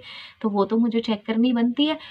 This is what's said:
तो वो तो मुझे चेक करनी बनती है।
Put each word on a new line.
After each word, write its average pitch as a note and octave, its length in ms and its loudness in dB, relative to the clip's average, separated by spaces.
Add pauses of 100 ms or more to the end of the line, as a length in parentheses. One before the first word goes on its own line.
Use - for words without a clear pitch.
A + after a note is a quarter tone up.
(420)
तो A3 80 0
वो G3+ 160 2
तो A3 120 0
मुझे A3+ 240 2
चेक G#3+ 240 -2
करनी A3+ 280 2
बनती A#3+ 320 2
है। D#4 120 0 (140)